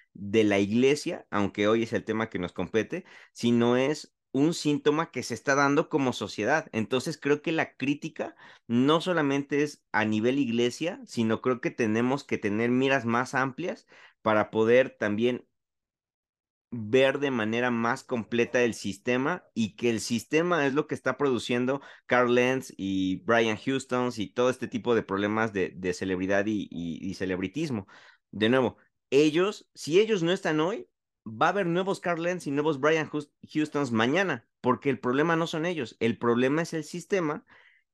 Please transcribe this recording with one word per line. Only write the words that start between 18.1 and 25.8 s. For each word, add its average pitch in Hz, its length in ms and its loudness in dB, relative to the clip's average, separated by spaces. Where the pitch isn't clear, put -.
el 113 100 2
sistema 127 800 -4
y 110 240 -2
que 120 120 0
el 110 120 -2
sistema 151 680 0
es 131 60 0
lo 147 140 -2
que 135 80 -4
está 131 220 -4
produciendo 127 640 -2
Carl 123 300 4
Lentz 127 400 2
y 95 480 -2
Brian 117 340 4
Houstons 123 640 -2
y 98 80 -4
todo 123 220 2
este 123 180 -4
tipo 117 280 0
de 104 80 2
problemas 104 500 -2
de, 92 160 0
de 90 240 -4